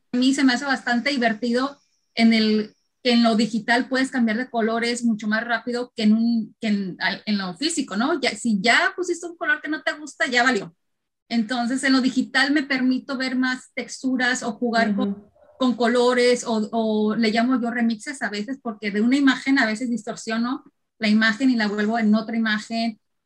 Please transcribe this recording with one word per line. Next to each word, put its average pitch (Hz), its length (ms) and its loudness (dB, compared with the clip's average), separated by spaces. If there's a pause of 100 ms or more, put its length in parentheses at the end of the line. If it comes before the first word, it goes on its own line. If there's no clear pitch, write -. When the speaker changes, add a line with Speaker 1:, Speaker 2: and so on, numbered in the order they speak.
(140)
Speaker 1:
a 247 40 0
mí 262 160 4
se 285 100 2
me 254 100 4
hace 269 120 -2
bastante 247 460 0
divertido 240 640 0 (380)
en 226 180 6
el, 214 420 2 (280)
que 254 100 2
en 233 100 4
lo 226 120 4
digital 233 540 0
puedes 262 220 0
cambiar 226 260 0
de 247 120 -6
colores 233 540 -2
mucho 220 240 0
más 220 180 0
rápido 240 500 -6
que 220 80 -4
en 214 100 6
un, 226 480 0
que 220 60 -4
en, 202 320 -2
al-, 185 260 -4
en 208 120 -2
lo 185 200 -6
físico, 285 400 -4
¿no? 285 240 0
Ya, 220 140 0
si 214 260 -2
ya 294 340 2
pusiste 359 320 -6
un 339 100 -14
color 302 240 -2
que 302 80 -10
no 311 140 -4
te 320 100 -4
gusta, 302 340 -6
ya 240 160 2
valió. 226 320 0 (540)
Entonces, 240 540 -2
en 269 100 4
lo 254 80 4
digital 262 500 0
me 294 120 2
permito 254 540 -2
ver 262 180 -4
más 254 400 -2
texturas 254 680 -2
o 233 100 -6
jugar 226 420 0
con, 202 140 0
Speaker 2:
Ujú. - 200 -10 (300)
Speaker 1:
con 247 160 2
colores 247 720 2
o, 220 260 -2
o 214 440 0
le 226 160 2
llamo 233 300 2
yo 233 100 -4
remixes 233 500 -4
a 220 80 -4
veces, 208 320 -8
porque 214 300 -8
de 208 100 -2
una 240 160 2
imagen 269 420 2
a 240 60 4
veces 220 240 -4
distorsiono 233 760 -6 (340)
la 220 100 -2
imagen 220 440 4
y 247 40 2
la 220 120 0
vuelvo 208 320 0
en 214 160 4
otra 220 200 -2
imagen. 226 640 -2 (260)